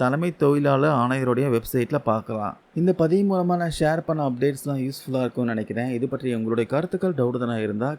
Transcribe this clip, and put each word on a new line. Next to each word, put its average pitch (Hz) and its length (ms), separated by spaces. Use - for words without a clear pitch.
தலைமை 143 280
தொழிலாளர் 143 580
ஆணையருடைய 127 540
வெப்சைட்ல 120 440
பார்க்கலாம். 107 460
இந்த 180 100
பதிவு 175 300
மூலமா 180 300
நான் 165 200
ஷேர் 160 260
பண்ண 156 220
அப்டேட்ஸ்லாம் 139 560
யூஸ்ஃபுல்லா 131 400
இருக்கும்னு 120 300
நினைக்கிறேன். 110 420
இது 123 160
பற்றி 127 260
உங்களுடைய 113 340
கருத்துக்கள், 180 480
டவுட் 123 200
எதனா 117 260
இருந்தா 107 320